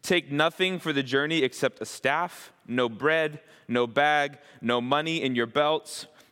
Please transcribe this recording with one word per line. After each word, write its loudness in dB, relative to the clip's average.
'Take 0
nothing 0
for -4
the 2
journey 0
except -2
a -6
staff, -4
no 0
bread, 0
no 2
bag, 2
no 2
money 0
in 0
your 2
belts. -2